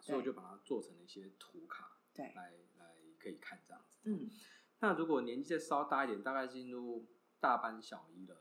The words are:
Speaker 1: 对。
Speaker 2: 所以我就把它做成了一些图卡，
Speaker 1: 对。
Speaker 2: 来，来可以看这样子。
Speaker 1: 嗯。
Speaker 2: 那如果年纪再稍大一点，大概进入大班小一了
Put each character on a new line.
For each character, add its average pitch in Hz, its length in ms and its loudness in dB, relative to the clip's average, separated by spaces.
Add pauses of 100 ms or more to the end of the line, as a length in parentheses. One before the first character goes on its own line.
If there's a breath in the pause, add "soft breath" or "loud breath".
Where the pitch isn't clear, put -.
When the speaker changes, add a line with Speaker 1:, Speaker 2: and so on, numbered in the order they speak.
Speaker 1:
对。 - 60 -20
Speaker 2:
所 143 80 2
以 131 40 4
我 - 20 0
就 127 120 0
把 98 80 -10
它 95 240 -14
做 117 160 0
成 87 160 -10
了 85 40 -20
一 90 60 -20
些 - 320 -14
图 170 260 -18
卡， - 320 -10 (160)
Speaker 1:
对。 139 120 -8 (100)
Speaker 2:
来， 175 160 -12 (260)
来 82 200 -20 (200)
可 - 120 -10
以 151 80 -8
看 - 280 -12
这 - 80 -18
样 - 140 -18
子。 - 160 -20
Speaker 1:
嗯。 190 260 -2 (520 loud breath)
Speaker 2:
那 208 140 6
如 165 120 2
果 147 140 6
年 120 200 -2
纪 143 60 -4
再 165 100 4
稍 147 280 2
大 139 180 4
一 131 40 2
点， 104 140 0
大 131 120 0
概 135 120 2
进 127 240 -8
入 120 380 -4 (320)
大 120 180 8
班 113 240 0
小 - 320 -12
一 92 140 -12
了 90 140 -16